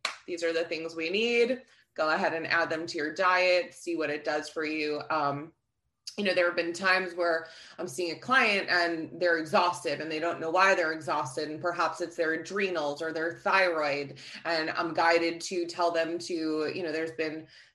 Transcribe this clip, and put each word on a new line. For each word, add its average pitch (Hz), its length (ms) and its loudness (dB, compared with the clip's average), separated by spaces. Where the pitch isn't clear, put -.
"These 170 160 -6
are 165 120 2
the 165 100 2
things 165 320 -6
we 165 140 -4
need. 233 500 2
Go 156 140 2
ahead 170 220 2
and 160 140 -4
add 160 240 2
them 160 160 -4
to 175 100 -8
your 156 160 -2
diet, 180 640 4
see 170 220 -6
what 156 120 0
it 151 160 -4
does 147 240 -2
for 160 160 -4
you." 151 460 -2
Um, 147 420 0
you 202 60 0
know, 185 100 2
there 180 100 4
have 170 120 0
been 170 180 -2
times 185 400 2
where 170 320 0
I'm 170 100 -6
seeing 165 240 -4
a - 60 -8
client 233 500 2
and 170 400 2
they're 170 200 4
exhausted 156 640 2
and 160 100 -6
they 156 60 -4
don't 165 220 -2
know 160 100 -4
why 190 240 6
they're 160 180 0
exhausted. 151 560 -4
And 151 100 -8
perhaps 170 440 -2
it's 165 140 -8
their 160 180 0
adrenals 165 680 -2
or 160 140 -4
their 170 280 -4
thyroid. 151 760 0
And 165 240 0
I'm 165 240 -4
guided 170 500 4
to 175 220 -4
tell 170 260 0
them 165 280 0
to, 160 560 -2
you 190 80 -4
know, 156 100 -4
there's 160 200 -4
been 156 340 -6